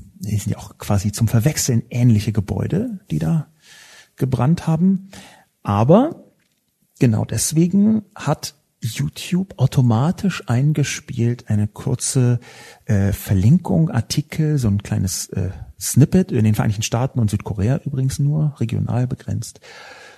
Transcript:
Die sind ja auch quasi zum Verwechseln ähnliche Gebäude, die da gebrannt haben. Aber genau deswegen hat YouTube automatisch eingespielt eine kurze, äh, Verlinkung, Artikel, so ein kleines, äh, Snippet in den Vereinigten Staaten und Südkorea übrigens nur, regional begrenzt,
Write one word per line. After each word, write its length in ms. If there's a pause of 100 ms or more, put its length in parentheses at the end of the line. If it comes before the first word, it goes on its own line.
(180)
Die 180
sind 140
ja 80
auch 200
quasi 340
zum 160
Verwechseln 600
ähnliche 420
Gebäude, 680 (140)
die 80
da 260 (720)
gebrannt 480
haben. 440 (520)
Aber 640 (720)
genau 280
deswegen 760 (120)
hat 400 (260)
YouTube 800
automatisch 880
eingespielt 1040
eine 180
kurze, 720 (460)
äh, 260
Verlinkung, 800
Artikel, 680
so 120
ein 140
kleines, 480
äh, 200 (280)
Snippet 540
in 120
den 100
Vereinigten 280
Staaten 360
und 120
Südkorea 540
übrigens 340
nur, 400
regional 480
begrenzt, 540 (580)